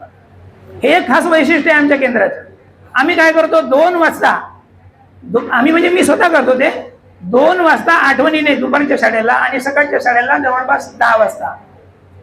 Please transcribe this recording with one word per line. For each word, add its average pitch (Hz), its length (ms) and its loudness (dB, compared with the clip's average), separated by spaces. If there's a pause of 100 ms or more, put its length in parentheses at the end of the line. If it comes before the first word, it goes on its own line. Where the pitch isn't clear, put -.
(840)
हे 302 160 2
खास 277 260 0
वैशिष्ट्य 320 460 2
आहे 302 100 2
आमच्या 285 160 2
केंद्राचं. 240 440 -2 (540)
आम्ही 320 200 0
काय 320 160 4
करतो, 320 300 2
दोन 302 340 2
वाजता, 311 640 -2 (640)
दो-, 226 280 -4
आम्ही 262 200 2
म्हणजे 339 180 2
मी 359 140 0
स्वतः 359 240 2
करतो 269 260 2
ते, - 420 -4 (260)
दोन 269 380 2
वाजता 311 340 2
आठवणीने 294 600 0
दुपारच्या 254 440 -2
शाळेला 226 340 0
आणि 254 260 -2
सकाळच्या 277 420 -2
शाळेला 247 360 0
जवळपास 262 600 -4
दहा 233 200 2
वाजता - 380 -4 (680)